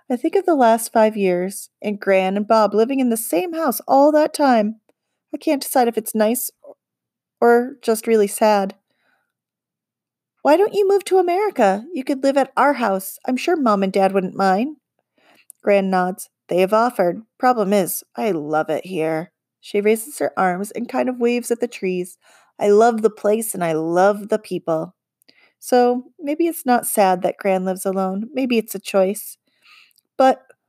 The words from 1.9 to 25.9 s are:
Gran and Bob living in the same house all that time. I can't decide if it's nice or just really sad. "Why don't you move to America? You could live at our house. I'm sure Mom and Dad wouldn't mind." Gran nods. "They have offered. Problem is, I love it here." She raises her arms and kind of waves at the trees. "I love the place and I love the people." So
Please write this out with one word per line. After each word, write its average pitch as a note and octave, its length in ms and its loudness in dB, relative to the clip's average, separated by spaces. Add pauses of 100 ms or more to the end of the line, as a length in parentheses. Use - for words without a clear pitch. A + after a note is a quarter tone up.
Gran F#3+ 380 0
and G#3 100 -4
Bob G#3+ 280 2
living B3 260 0
in B3+ 80 0
the A3+ 80 0
same E4 380 -4
house D#4+ 340 -4
all C#4 240 4
that D4+ 220 2
time. A3+ 460 0 (520)
I D4 60 -10
can't C#4+ 240 -2
decide B3 260 0
if A3+ 80 -4
it's A3 180 -6
nice A3 360 -2 (920)
or A#3+ 400 2
just A3 260 -4
really A3 200 4
sad. G3+ 500 0 (1700)
"Why D4 160 4
don't G4+ 160 0
you G4 120 2
move G4 180 2
to F#4 120 0
America? E4+ 760 0
You C4 100 -6
could C4+ 180 -4
live C#4 140 0
at C4+ 220 0
our C#4 160 4
house. G3+ 500 -4
I'm B3+ 140 -4
sure F4 180 0
Mom A3 260 2
and F#3+ 100 -2
Dad G3 200 2
wouldn't F#3+ 220 -2
mind." G3 420 0 (840)
Gran G3 260 2
nods. F#3 400 -2 (200)
"They F3 100 0
have F#3+ 160 2
offered. A3 480 0 (160)
Problem A#3 340 2
is, G3 320 -2 (100)
I A#3 180 -2
love D3+ 360 -2
it D3+ 160 -4
here." D#3+ 480 -6 (280)
She - 200 -4
raises A3 380 -2
her - 200 -2
arms F#3 340 -2
and A#3+ 180 -10
kind B3+ 180 -2
of B3 100 -8
waves A#3+ 320 -2
at A#3 100 -2
the A#3+ 80 -4
trees. F#3 500 -6 (400)
"I G#3 100 0
love A3 320 4
the G#3+ 80 2
place G#3+ 460 -2
and F3+ 100 -4
I E3 80 -2
love F#3 560 0
the G#3+ 100 -2
people." E3+ 540 -6 (680)
So B3 640 0